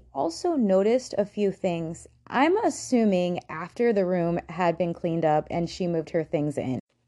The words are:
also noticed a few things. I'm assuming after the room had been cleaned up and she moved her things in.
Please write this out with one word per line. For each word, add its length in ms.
also 420
noticed 640
a 80
few 260
things. 560
I'm 300
assuming 840
after 420
the 140
room 340
had 280
been 160
cleaned 320
up 240
and 200
she 180
moved 240
her 120
things 340
in. 220